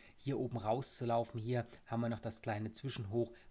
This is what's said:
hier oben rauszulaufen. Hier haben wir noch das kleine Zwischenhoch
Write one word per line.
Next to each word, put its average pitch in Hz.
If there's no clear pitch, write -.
hier 135
oben 120
rauszulaufen. 117
Hier 117
haben 117
wir 117
noch 117
das -
kleine 107
Zwischenhoch 117